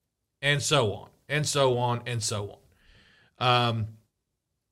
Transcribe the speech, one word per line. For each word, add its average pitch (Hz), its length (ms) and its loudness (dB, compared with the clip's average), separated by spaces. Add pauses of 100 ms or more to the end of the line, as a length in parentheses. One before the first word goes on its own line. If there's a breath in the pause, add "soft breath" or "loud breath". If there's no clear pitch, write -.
(420)
and 143 180 0
so 117 320 2
on, - 180 -12 (180)
and 147 180 -2
so 131 320 2
on, 120 260 -2
and 120 160 -4
so 104 380 -6 (800 soft breath)
on. 123 300 2
Um, 113 180 -2 (840)